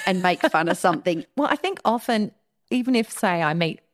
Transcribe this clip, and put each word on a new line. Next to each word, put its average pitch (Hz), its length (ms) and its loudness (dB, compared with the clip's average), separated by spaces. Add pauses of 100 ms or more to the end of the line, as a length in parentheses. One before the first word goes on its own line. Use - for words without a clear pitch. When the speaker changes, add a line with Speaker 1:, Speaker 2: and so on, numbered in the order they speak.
Speaker 1:
and 185 160 0
make 180 200 2
fun 165 260 2
of 170 100 0
something. 170 540 0
<laughs> - 60 -8
Speaker 2:
Well, 285 120 0
I 302 60 2
think 381 300 -6
often, 220 460 0 (380)
even 254 260 0
if, 226 160 0
say, 175 300 0
I 151 120 2
meet 165 260 -2 (140)